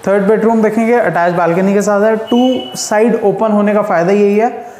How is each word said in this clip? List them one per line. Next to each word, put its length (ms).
Third 180
bedroom 400
देखेंगे, 300
अटैच 400
balcony 400
के 80
साथ 200
है। 140
टू 520
side 400
open 340
होने 220
का 100
फ़ायदा 280
यही 260
है, 140